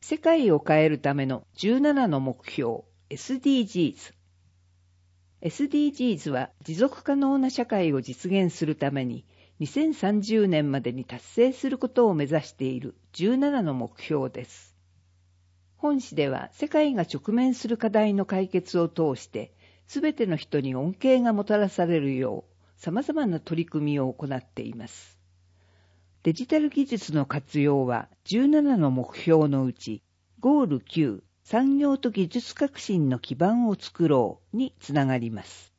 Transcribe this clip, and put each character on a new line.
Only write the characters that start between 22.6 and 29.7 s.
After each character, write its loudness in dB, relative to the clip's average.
様 -4
々 -2
な -2
取 -4
り -16
組 -2
み 0
を -2
行 -10
っ -8
て -14
い -10
ま -14
す。 -20
デ 2
ジ -4
タ 4
ル 2
技 0
術 -6
の 2
活 -4
用 4
は、 -4
十 0
七 4
の 4
目 -4
標 4
の 0
う -2